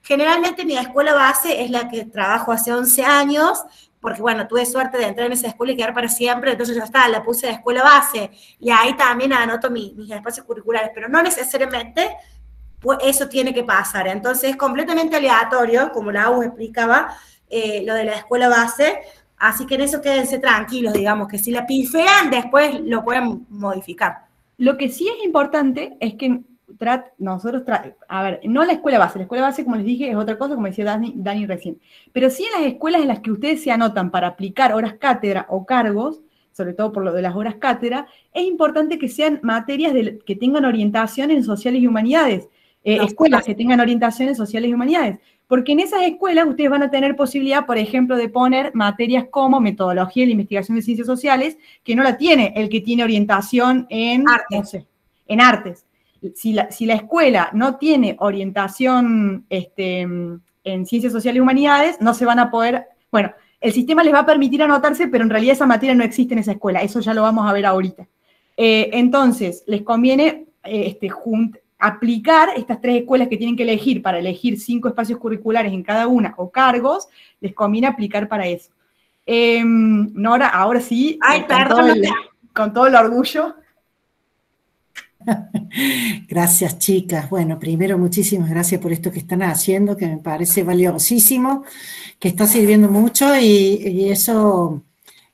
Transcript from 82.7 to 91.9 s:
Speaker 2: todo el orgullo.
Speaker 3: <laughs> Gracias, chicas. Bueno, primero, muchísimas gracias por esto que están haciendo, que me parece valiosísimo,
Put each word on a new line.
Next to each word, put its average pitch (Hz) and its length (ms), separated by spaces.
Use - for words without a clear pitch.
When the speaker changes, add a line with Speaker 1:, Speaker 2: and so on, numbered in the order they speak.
Speaker 2:
todo 247 140
el 262 80
orgullo. 247 600
Speaker 3:
<laughs> 240 1080
Gracias, 170 520
chicas. 180 500
Bueno, 160 300
primero, 170 380
muchísimas 180 520
gracias 175 300
por 170 140
esto 170 180
que 170 80
están 180 240
haciendo, 190 540
que 185 100
me 156 100
parece 170 460
valiosísimo, 240 1000